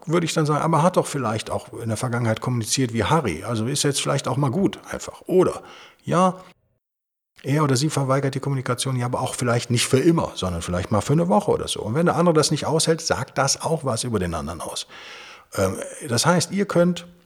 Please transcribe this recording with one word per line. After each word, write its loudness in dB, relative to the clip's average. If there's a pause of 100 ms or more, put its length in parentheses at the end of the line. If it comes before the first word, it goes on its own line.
würde 2
ich -2
dann 2
sagen, 2
aber 4
hat 4
doch 4
vielleicht -4
auch -6
in -6
der -2
Vergangenheit 0
kommuniziert 0
wie 2
Harry. 2
Also -2
ist -2
jetzt 0
vielleicht -2
auch -2
mal 0
gut 0 (100)
einfach. -10
Oder, 4 (420)
ja, 2 (1040)
er 0
oder 2
sie 0
verweigert 0
die -6
Kommunikation, -2
ja, -2
aber -2
auch -4
vielleicht 0
nicht 2
für 4
immer, 4
sondern -4
vielleicht -2
mal 2
für 0
eine 2
Woche 4
oder 0
so. -6
Und -4
wenn 2
der 4
andere 4
das 4
nicht -2
aushält, 2
sagt -4
das 0
auch -2
was -2
über 0
den 0
anderen -6
aus. -10 (640)
Ähm, 0 (320)
das 0
heißt, 4
ihr 0
könnt 2 (200)